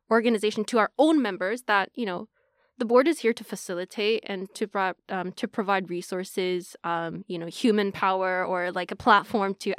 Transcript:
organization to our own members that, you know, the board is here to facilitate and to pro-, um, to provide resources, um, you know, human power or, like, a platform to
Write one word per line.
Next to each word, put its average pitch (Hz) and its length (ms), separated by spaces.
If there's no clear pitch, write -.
organization 220 540
to 240 140
our 208 200
own 311 220
members 208 440
that, 202 300
you 240 120
know, 190 220
the 247 80
board 240 240
is 214 120
here 220 120
to 220 100
facilitate 202 840
and 190 300
to 214 140
pro-, 196 240
um, 185 240
to - 160
provide 190 420
resources, 180 920
um, 170 420
you 180 100
know, 170 100
human 208 440
power 190 540
or, 180 260
like, 180 220
a 202 40
platform 202 600
to - 220